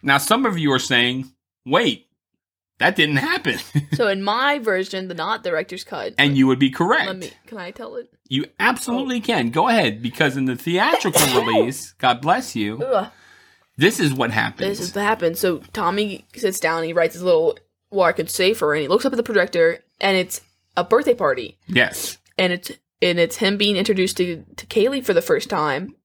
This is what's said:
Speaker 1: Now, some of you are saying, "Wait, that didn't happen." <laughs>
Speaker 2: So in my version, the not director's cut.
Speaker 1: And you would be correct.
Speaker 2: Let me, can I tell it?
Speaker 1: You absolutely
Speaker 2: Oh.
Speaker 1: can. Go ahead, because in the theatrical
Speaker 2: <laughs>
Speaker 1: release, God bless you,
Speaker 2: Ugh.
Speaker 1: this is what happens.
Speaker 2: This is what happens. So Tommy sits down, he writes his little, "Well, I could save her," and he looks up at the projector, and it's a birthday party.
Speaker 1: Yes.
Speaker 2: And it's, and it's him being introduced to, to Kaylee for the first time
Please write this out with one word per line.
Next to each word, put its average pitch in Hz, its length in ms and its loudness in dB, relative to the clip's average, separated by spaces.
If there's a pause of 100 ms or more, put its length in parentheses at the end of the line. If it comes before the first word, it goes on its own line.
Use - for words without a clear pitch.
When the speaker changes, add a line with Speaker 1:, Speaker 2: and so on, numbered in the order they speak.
Speaker 1:
Now, 139 160 4
some 233 260 2
of 202 140 0
you 147 140 2
are 127 80 2
saying, 127 500 0 (340)
"Wait, 147 440 0 (720)
that 185 180 2
didn't 151 220 2
happen." 269 460 -2
<laughs> - 280 -4
Speaker 2:
So 214 160 2
in 196 160 -2
my 262 340 0
version, 190 480 -4
the 180 80 -10
not 190 300 -6
director's 175 400 -6
cut. 120 340 -10
Speaker 1:
And 143 180 4
you 131 120 6
would 127 100 4
be 135 120 4
correct. 190 360 0
Speaker 2:
Let 190 120 -8
me, 175 120 -12 (160)
can 220 120 -16
I 180 120 -12
tell 220 260 -16
it? 240 120 -14 (200)
Speaker 1:
You - 180 -2 (120)
absolutely 247 600 0
Speaker 2:
Oh. - 20 -4
Speaker 1:
can. 160 300 0
Go 160 180 2
ahead, 131 340 2
because 131 340 0
in 135 100 -2
the 127 100 -2
theatrical 185 680 2
Speaker 2:
<laughs> 127 80 0 (100)
Speaker 1:
release, 117 540 0
God 123 240 2
bless 165 340 0
you, 107 260 -4
Speaker 2:
Ugh. 233 300 -2 (640)
Speaker 1:
this 180 240 2
is 147 120 2
what 123 200 -2
happens. 110 340 -2 (120)
Speaker 2:
This - 100 -8
is 180 60 -12
what 202 100 -2
happens. 175 340 -2
So 180 200 0 (160)
Tommy 202 500 -2 (100)
sits 190 240 -2
down, 165 240 -2
he 165 120 -6
writes 165 200 2
his 170 80 -12
little, 165 340 2 (360)
"Well, 190 140 4
I 156 60 4
could 165 180 -4
save 196 280 2
her," 151 160 0
and 156 80 -2
he 135 60 -6
looks 202 160 2
up 269 80 2
at 254 60 -4
the 233 40 0
projector, 175 560 2 (220)
and 196 160 2
it's 185 240 -2 (360)
a 180 60 0
birthday 240 320 2
party. 131 440 -2 (100)
Speaker 1:
Yes. - 480 0 (220)
Speaker 2:
And 180 140 2
it's, 180 200 -10 (300)
and 175 180 2
it's 165 160 0
him 202 220 0
being 208 180 2
introduced 185 400 0
to, 175 260 -4 (140)
to - 100 -16
Kaylee 254 380 0
for 208 80 -2
the 165 100 4
first 151 280 -2
time 151 440 -4 (100)